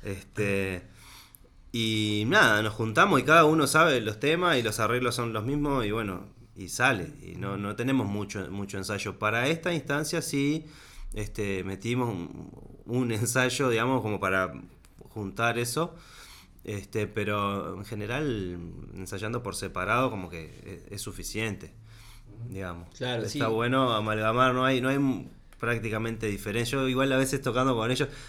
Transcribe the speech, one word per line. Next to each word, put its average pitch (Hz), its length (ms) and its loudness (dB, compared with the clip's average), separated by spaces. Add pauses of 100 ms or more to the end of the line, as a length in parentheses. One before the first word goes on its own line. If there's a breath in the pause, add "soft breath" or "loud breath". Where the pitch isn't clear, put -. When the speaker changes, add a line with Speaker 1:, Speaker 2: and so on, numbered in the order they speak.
Speaker 1:
Este, 98 800 -2 (880 loud breath)
y 107 560 2
nada, 127 340 6
nos 110 120 0
juntamos 135 460 4
y 123 40 0
cada 160 220 10
uno 151 220 6
sabe 156 340 6
los 107 180 -2
temas 165 380 4
y 123 60 2
los 107 160 0
arreglos 120 360 2
son 117 180 -2
los 107 100 -2
mismos 139 420 0
y 101 60 0
bueno, 104 360 -4 (280)
y 95 140 -12
sale. 107 420 0 (100)
Y 87 140 -14
no, 98 220 -4
no 101 180 -4
tenemos 120 320 2
mucho, 101 420 -4
mucho 98 280 -8
ensayo. 98 420 -6
Para 113 280 2
esta 165 260 0
instancia 151 480 -2
sí, 147 440 0 (480 loud breath)
este, 101 500 -4
metimos 117 460 -2
un, 85 420 -8 (340)
un 120 260 0
ensayo, 123 580 2
digamos, 120 320 2
como 104 180 -2
para 92 340 2 (560)
juntar 113 480 -2
eso. 135 380 -2 (680 loud breath)
Este, 104 440 -4
pero 101 720 -2
en 101 80 -10
general, 107 720 -4 (380)
ensayando 101 480 -6
por 95 120 -6
separado, 101 540 0
como 95 200 -8
que 82 160 -10 (420)
es, - 60 -12
es 104 80 -10
suficiente, 104 720 -6 (760 loud breath)
digamos. 90 480 -10
Speaker 2:
Claro, 123 260 -4
Speaker 1:
Está 117 240 -2
Speaker 2:
sí. 113 60 2
Speaker 1:
bueno 123 400 2
amalgamar, 110 600 2
no 127 100 2
hay, 131 160 2
no 127 80 2
hay 139 80 2 (640)
prácticamente 113 680 -2
diferencia. 107 520 -2
Yo 131 80 2
igual 131 240 2
a 131 60 4
veces 131 240 2
tocando 127 340 2
con 113 160 2
ellos, 131 160 0 (220 loud breath)